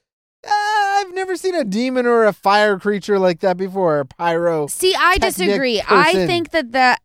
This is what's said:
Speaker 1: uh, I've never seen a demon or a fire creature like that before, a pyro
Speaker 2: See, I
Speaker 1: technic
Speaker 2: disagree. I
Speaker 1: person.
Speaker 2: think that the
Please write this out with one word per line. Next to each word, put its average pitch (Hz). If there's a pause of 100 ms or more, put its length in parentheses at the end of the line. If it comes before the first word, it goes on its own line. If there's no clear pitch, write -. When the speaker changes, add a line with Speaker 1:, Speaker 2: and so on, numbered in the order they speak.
(460)
Speaker 1:
uh, -
I've 403
never 370
seen 370
a 302
demon 247
or 233
a 202
fire 202
creature 202
like 180
that 185
before, 180
a 135
pyro 170
Speaker 2:
See, 370
I 349
Speaker 1:
technic 359
Speaker 2:
disagree. 254
I 285
Speaker 1:
person. 370
Speaker 2:
think 349
that 269
the 254